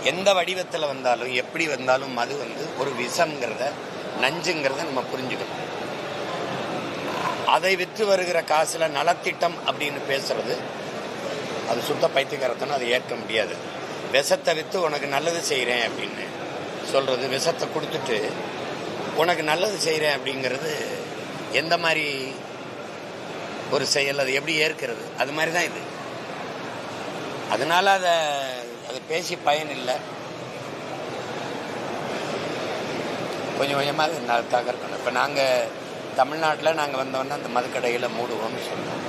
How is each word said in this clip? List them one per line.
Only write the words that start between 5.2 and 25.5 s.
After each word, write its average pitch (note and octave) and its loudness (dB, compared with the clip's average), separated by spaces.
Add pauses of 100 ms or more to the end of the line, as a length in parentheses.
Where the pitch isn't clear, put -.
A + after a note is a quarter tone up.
அதை E3 4 (100)
விற்று F#3 0
வருகிற F3+ 4 (120)
காசுல D#3+ 4 (100)
நலத்திட்டம் E3+ 2 (120)
அப்படின்னு C#3+ -2
பேசுறது, C3 0 (1120)
அது A#2+ 2
சுத்த D#3 4
பைத்தியக்காரத்தனம், C3+ 0
அதை A#2+ 0
ஏற்க B2 0
முடியாது. G#2 0 (600)
விஷத்தை F3 4
வித்து D#3 0 (120)
உனக்கு D3 0
நல்லது E3 2 (100)
செய்றேன் B2 4
அப்படின்னு G2+ -4 (680)
சொல்றது, C3 4 (120)
விஷத்தை E3 0
கொடுத்துட்டு C#3+ 0 (1000)
உனக்கு E3+ 4 (100)
நல்லது F#3+ 2
செய்றேன் D3+ 4
அப்படிங்கிறது C3 -2 (880)
எந்த E3 4 (120)
மாதிரி D#3 4 (1700)
ஒரு C#3 2 (120)
செயல்? C#3 2
அது C3 2
எப்படி D3+ 0 (140)
ஏற்கிறது? B2 -4 (180)
அது C3+ 0
மாதிரி D#3+ 2